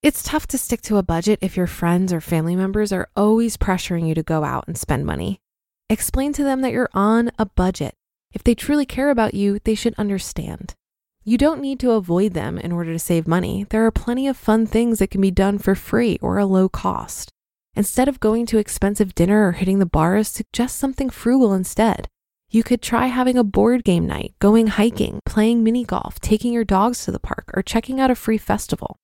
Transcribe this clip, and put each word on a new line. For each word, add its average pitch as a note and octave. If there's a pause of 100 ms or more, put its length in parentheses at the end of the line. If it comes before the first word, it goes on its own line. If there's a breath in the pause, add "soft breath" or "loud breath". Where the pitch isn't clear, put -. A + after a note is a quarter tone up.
It's -
tough -
to C4+
stick -
to G#3+
a G3
budget F3+
if F#3+
your F3+
friends F3+
or E3+
family E3
members G3
are F#3
always A3
pressuring F3+
you D#3+
to E3
go D#3
out C3
and E3+
spend C#3
money. D#2+ (500)
Explain C4+
to D4
them C4+
that C4
you're B3+
on A3+
a A3
budget. F#3 (380)
If -
they A#3
truly C#4+
care C#4
about A#3
you, G3+
they A3
should A#3
understand. - (540)
You A#3+
don't C#4+
need C4+
to B3+
avoid F#3
them -
in -
order E3+
to E3
save E3
money. F3+
There A3
are A3
plenty B3+
of C4+
fun A3
things A3+
that F#3+
can F#3+
be G3
done G3
for F#3+
free A3+
or F#3+
a G3+
low F#3+
cost. - (460)
Instead B3
of C#4
going A3+
to A3+
expensive G3+
dinner G3+
or F3+
hitting F#3+
the G3
bars, F3
suggest -
something C4+
frugal A#3+
instead. F#3+ (420)
You A3+
could A#3+
try A#3+
having B3
a A#3+
board G#3+
game F3
night, -
going A3
hiking, A3
playing A3+
mini A#3
golf, -
taking G#3+
your A#3
dogs G3+
to -
the -
park, -
or F#3+
checking B3+
out C4
a B3
free A3
festival. -